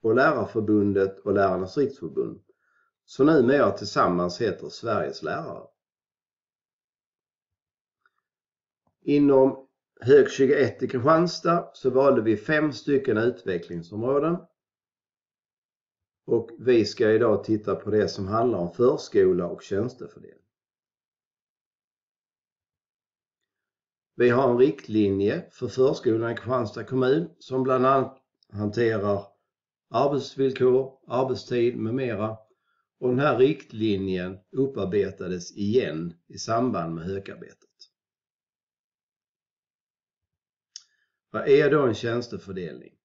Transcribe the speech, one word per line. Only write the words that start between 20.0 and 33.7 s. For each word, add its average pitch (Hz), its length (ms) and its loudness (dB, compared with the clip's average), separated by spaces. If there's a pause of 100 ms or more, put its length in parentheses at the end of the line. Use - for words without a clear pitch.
Vi 120 160 4
har 127 200 2
en 120 80 2
riktlinje 107 920 2
för - 180 -10
förskolan 117 640 0
i - 20 -6
Kristianstad 113 500 -6
kommun 127 540 0
som 131 240 -6
bland 127 240 0
annat - 320 0 (300)
hanterar 104 800 -2 (640)
arbetsvillkor, 131 1160 0
arbetstid 123 680 -4
med 113 180 -6
mera. 110 420 -6 (600)
Och 127 100 -2
den 123 120 0
här 143 180 2
riktlinjen 98 1000 0 (140)